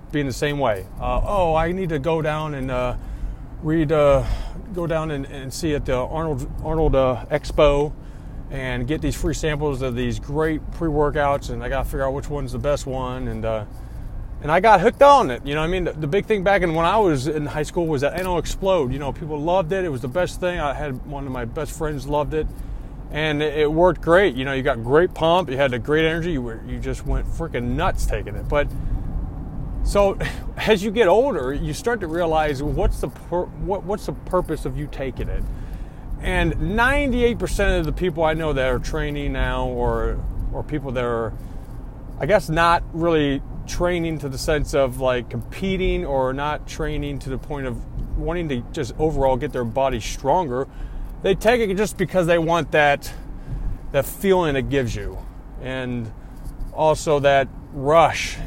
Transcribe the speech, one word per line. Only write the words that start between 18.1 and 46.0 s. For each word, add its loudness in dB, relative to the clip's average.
N -2
O 0
Explode. 0
You -4
know, -4
people -6
loved 2
it. 0
It -2
was -4
the -4
best -2
thing. -2
I 0
had -6
one -8
of -6
my -4
best -6
friends -4
loved 0
it. 0
And 0
it, -2
it 4
worked 6
great. 6
You -2
know, -2
you 0
got 0
great 6
pump. 4
You -2
had 2
a 0
great 2
energy. 0
You 0
were, -8
you -6
just -4
went 0
freaking -2
nuts 2
taking -2
it. -6
But 2
so 4
<laughs> -8
as 4
you -2
get 4
older, 4
you -2
start -2
to -4
realize 0
what's 0
the -2
pur-, -4
what, -6
what's -6
the -6
purpose -2
of -4
you -6
taking -6
it. -2
And 0
ninety-eight 2
percent 2
of 0
the -2
people 0
I 4
know 0
that 2
are 2
training -2
now, 0
or, 0
or -4
people -4
that -2
are, -2
I -2
guess, 4
not 4
really 2
training -2
to -6
the -6
sense 0
of, 2
like, 0
competing, -2